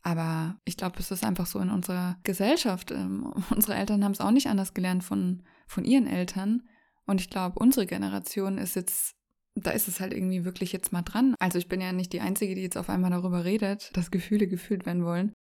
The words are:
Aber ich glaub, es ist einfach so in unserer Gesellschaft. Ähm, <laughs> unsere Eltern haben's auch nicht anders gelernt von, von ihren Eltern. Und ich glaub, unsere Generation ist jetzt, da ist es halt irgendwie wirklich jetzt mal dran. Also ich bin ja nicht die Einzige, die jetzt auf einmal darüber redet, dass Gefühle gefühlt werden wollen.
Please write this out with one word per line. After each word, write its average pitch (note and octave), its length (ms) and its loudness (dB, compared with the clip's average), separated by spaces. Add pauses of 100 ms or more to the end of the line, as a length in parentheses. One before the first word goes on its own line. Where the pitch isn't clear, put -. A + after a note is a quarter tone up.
Aber E3 600 0
ich F3+ 120 -6
glaub, F3+ 220 -4
es E3 120 -4
ist F#3 120 -2
einfach F#3 220 0
so G3 140 -4
in F#3 100 0
unserer F3+ 540 -2
Gesellschaft. G3 680 2
Ähm, - 400 -4 (120)
<laughs> - 80 -8
unsere G#3+ 240 2
Eltern G3+ 280 2
haben's G3+ 180 0
auch G3 100 4
nicht C4+ 160 6
anders G3 260 0
gelernt F#3 300 0
von, F3+ 400 -2 (240)
von - 180 -4
ihren B3 220 6
Eltern. G3 600 0 (380)
Und G3 160 2
ich F3+ 80 -8
glaub, F3+ 280 -4
unsere A#3+ 280 6
Generation F#3+ 720 -2
ist F#3+ 180 -4
jetzt, - 400 -4 (380)
da - 160 -2
ist - 180 0
es F3 120 -6
halt F#3+ 140 -4
irgendwie F#3 300 -2
wirklich F3+ 280 -4
jetzt - 200 -4
mal F3 120 -2
dran. B3 360 4
Also F3+ 200 2
ich F3 80 -6
bin F#3 140 -2
ja F#3 100 -4
nicht F3+ 220 -2
die F3+ 80 -2
Einzige, F#3+ 340 0
die F#3+ 80 -4
jetzt F3+ 140 -4
auf F3 120 -4
einmal F3+ 220 2
darüber F3 340 0
redet, G3+ 500 -2
dass F3 140 -2
Gefühle G3+ 380 2
gefühlt F#3 400 -4
werden F3 180 0
wollen. F3+ 280 0 (140)